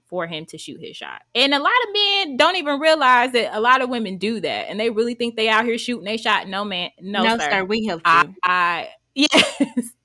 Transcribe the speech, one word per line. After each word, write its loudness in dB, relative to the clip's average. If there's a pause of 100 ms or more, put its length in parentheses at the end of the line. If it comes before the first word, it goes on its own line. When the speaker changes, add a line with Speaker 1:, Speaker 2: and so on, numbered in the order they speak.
Speaker 1:
for -6
him -8
to -16
shoot -14
his -14
shot. -14 (120)
And 2
a 4
lot 0 (160)
of -12
men 0
don't 4
even -2
realize 4
that 0
a -2
lot 6
of -2
women -4
do -2
that, -4
and -8
they 0
really -2
think -4
they 0
out 4
here -2
shooting -6
their -6
shot. 0
No, -6
man. -6 (100)
No, -4
Speaker 2:
No, 2
Speaker 1:
sir. -2
Speaker 2:
sir, 0
we -2
helped -4
Speaker 1:
I, 6
Speaker 2:
you. -18
Speaker 1:
I, 0 (140)
<laughs> -20
yes, 0 (120)